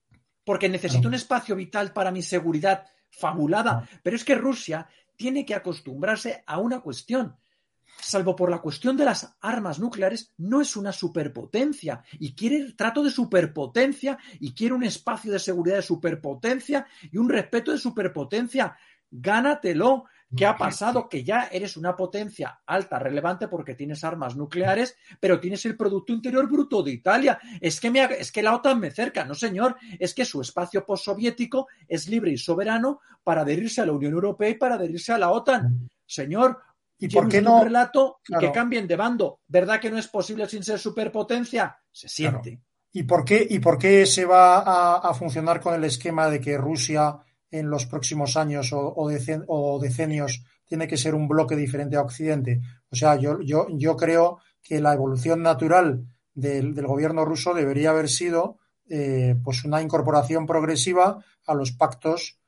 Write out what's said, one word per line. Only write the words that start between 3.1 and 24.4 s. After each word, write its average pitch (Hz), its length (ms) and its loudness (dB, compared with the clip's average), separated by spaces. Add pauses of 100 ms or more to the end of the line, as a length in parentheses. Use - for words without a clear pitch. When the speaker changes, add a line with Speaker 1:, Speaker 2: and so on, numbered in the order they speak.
Speaker 2:
Claro. - 60 -14 (160)
Speaker 1:
Pero 180 140 -2
es - 80 -8
que 277 100 4
Rusia 170 520 -6 (280)
tiene 262 300 -6
que 214 100 -6
acostumbrarse 180 920 -6
a - 120 -6
una 233 240 -4
cuestión. 226 560 -6 (600)
Salvo 185 360 -2
por 180 140 0
la 170 100 -2
cuestión 247 380 -2
de 294 80 4
las - 360 -2
armas 202 380 -6
nucleares, 220 580 -4
no 214 240 0
es - 140 -4
una 202 160 -6
superpotencia. 170 1080 -4 (180)
Y 143 140 -8
quiere 233 240 0
el 277 180 -6
trato 226 280 0
de 285 80 2
superpotencia, 233 1040 0 (220)
y 135 140 -10
quiere 233 200 -2
un 254 100 -2
espacio 220 480 -6
de 196 80 -2
seguridad 175 360 -2
de 202 80 0
superpotencia, 175 1040 -4 (240)
y 165 60 -6
un 233 120 2
respeto 233 420 -2
de 302 60 -2
superpotencia. 208 1000 -4 (360)
Gánatelo. 214 960 0 (280)
¿Qué 135 120 2
ha 214 100 4
pasado? 208 540 -2
Que 131 160 -6
ya 226 260 0
eres 185 240 -6
una 175 180 -4
potencia 185 720 -8
alta, 175 320 -2
relevante, 147 520 -4
porque 147 260 -10
tienes 147 300 -10
armas 143 320 -6
nucleares, 190 580 -2 (240)